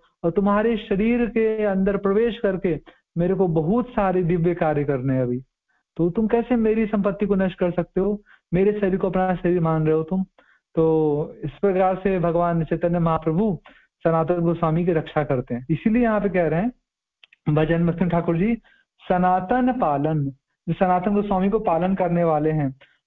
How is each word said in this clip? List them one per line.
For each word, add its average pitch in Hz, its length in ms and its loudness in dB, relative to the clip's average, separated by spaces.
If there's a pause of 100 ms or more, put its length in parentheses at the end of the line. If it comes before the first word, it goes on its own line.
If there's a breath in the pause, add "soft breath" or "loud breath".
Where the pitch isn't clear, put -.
(240 soft breath)
और 170 60 0
तुम्हारे 208 460 2
शरीर 226 500 0
के 220 380 0
अंदर 196 320 0
प्रवेश 202 420 0
करके 180 420 -2 (380 loud breath)
मेरे 180 160 0
को 185 140 2
बहुत 175 400 0
सारे 185 340 0
दिव्य 170 320 0
कार्य 156 300 0
करने 135 300 -2
हैं 131 80 2
अभी, 123 180 -2 (560)
तो 170 140 0
तुम 220 160 0
कैसे 233 300 0
मेरी 220 300 2
संपत्ति 202 400 -2
को 202 80 0
नष्ट 190 240 -2
कर 180 120 0
सकते 175 300 -4
हो, 208 220 -2 (320 soft breath)
मेरे 208 260 2
शरीर 190 160 0
को 196 100 -2
अपना 185 280 0
शरीर 175 260 0
मान 160 260 0
रहे 156 80 2
हो 160 80 0
तुम?" 185 200 -2 (520 soft breath)
तो 156 600 0 (100)
इस 147 80 -8
प्रकार 190 420 0
से 190 240 -2
भगवान 170 460 0
चैतन्य 175 340 -2
महाप्रभु 165 600 0 (460 loud breath)
सनातन 165 360 0
गोस्वामी 170 440 0
की 175 80 2
रक्षा 151 320 -2
करते 131 300 -4
हैं। 127 160 -8
इसीलिए 220 320 0
यहाँ 214 180 0
पे 196 80 0
कह 170 200 0
रहे 156 120 0
हैं 240 120 -2 (840)
भजन 160 280 2
में 170 260 0
ठाकुर 170 280 0
जी, 226 220 0 (500 soft breath)
सनातन 185 720 0
पालन, 151 440 0 (440)
जो 165 40 -2
सनातन 180 420 0
गोस्वामी 202 360 0
को 220 80 0
पालन 180 360 0
करने 175 300 0
वाले 156 260 0
हैं, 143 260 -2 (300 soft breath)